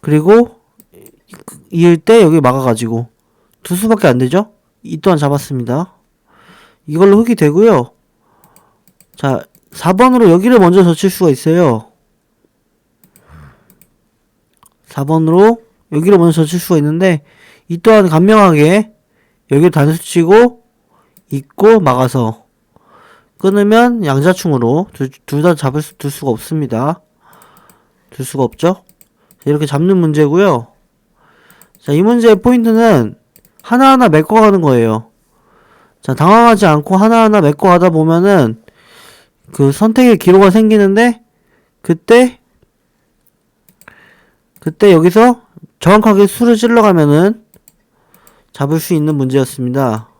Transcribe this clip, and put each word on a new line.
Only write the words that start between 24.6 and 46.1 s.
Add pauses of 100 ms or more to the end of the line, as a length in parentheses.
둘, (160)
둘
다
잡을
수,
둘
수가
없습니다. (1080)
둘
수가
없죠? (600)
이렇게
잡는
문제고요. (1120)
자,
이
문제의
포인트는 (480)
하나하나
메꿔가는
거예요. (880)
자,
당황하지
않고
하나하나
메꿔가다
보면은 (880)
그
선택의
기로가
생기는데 (600)
그때, (2250)
그때
여기서 (360)
정확하게